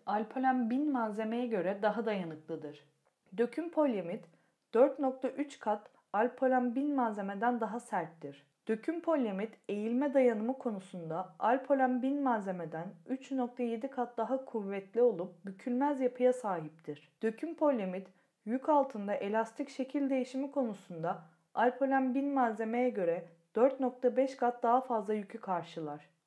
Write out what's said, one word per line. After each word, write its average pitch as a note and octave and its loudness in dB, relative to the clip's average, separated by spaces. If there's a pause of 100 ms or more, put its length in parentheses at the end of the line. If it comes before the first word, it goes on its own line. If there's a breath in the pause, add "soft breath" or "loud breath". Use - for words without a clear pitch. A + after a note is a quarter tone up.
alpolen A#3 0
bin C#4+ 0
malzemeye A3+ -2
göre G3+ -2
daha G#3 0
dayanıklıdır. D#3+ -6 (500)
Döküm C4+ 0
poliamit A3 0 (480 soft breath)
dört C#4 6
nokta C4 0
üç C#4+ -6
kat G#3+ -2 (240 soft breath)
alpolen B3 2
bin C#4+ 0
malzemeden G#3+ 0
daha A3 -4
serttir. - -6 (200)
Döküm D#4+ -2
poliamit A3+ 0 (160)
eğilme A#3+ 0
dayanımı B3 4
konusunda F#3 -6
alpolen C4 4
bin C#4 0
malzemeden F3+ -2 (180)
üç C4 -6
nokta B3 -2
yedi A3+ -2
kat A#3+ -6
daha C4 -2
kuvvetli G3 -4
olup F#3 2
bükülmez C4 -2
yapıya B3+ 4
sahiptir. D#3+ -8 (100)
Döküm A3+ -4
poliamit G3 0 (380 soft breath)
yük B3+ -2
altında C4+ 2
elastik A3 -2
şekil C4+ -2
değişimi C4+ -2
konusunda F#3+ -4 (320 loud breath)
alpolen C4 2
bin C#4 0
malzemeye A#3 2
göre F3 0 (280)
dört C4+ 6
nokta B3+ 0
beş C4+ 2
kat A#3+ 0
daha A#3+ 6
fazla A3 -2
yükü G#3+ -6
karşılar. E3 -6 (160)